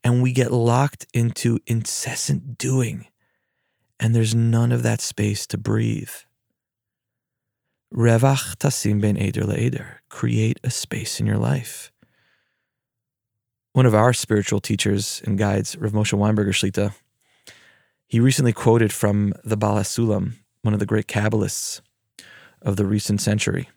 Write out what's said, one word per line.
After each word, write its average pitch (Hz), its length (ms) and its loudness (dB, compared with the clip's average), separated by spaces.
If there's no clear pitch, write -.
And 123 180 4
we 127 100 2
get 123 200 2
locked 120 600 0
into 117 520 0
incessant - 920 -4
doing. 127 480 -2
And 113 160 2
there's 113 200 2
none 117 380 2
of 120 100 0
that 113 180 0
space - 480 -4
to - 100 -6
breathe. 110 520 -2
Revach 117 640 2
tasim - 440 0
ben 104 160 2
eder 101 260 -2
le'eder. 113 540 -4
Create 113 540 -2
a 120 80 -2
space - 500 -8
in 110 60 0
your 104 120 0
life. 123 540 -4
One 131 140 6
of 110 80 6
our 117 180 6
spiritual 104 460 0
teachers 101 680 -2
and 101 140 -2
guides, 101 380 0
Rav 107 160 -4
Moshe 107 200 0
Weinberger 104 360 2
Shlita, 101 440 -2
he 117 100 2
recently 123 340 4
quoted 113 400 2
from 104 400 0
the 110 120 -4
Baal 104 200 0
HaSulam, 107 580 -2
one 110 120 0
of 98 60 0
the 101 60 -2
great 104 200 -2
Kabbalists - 720 -2
of 98 140 -2
the 101 100 0
recent 101 360 0
century. 101 560 -2